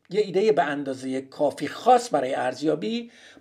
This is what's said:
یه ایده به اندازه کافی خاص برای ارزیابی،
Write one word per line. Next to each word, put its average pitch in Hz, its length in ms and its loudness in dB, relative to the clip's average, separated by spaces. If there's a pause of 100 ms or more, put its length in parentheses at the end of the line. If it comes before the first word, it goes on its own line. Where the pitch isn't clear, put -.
یه 202 120 0
ایده 202 300 2
به 175 120 4
اندازه 135 580 -4
کافی 143 460 -2
خاص - 460 4
برای 135 220 0
ارزیابی، 151 760 -2 (300)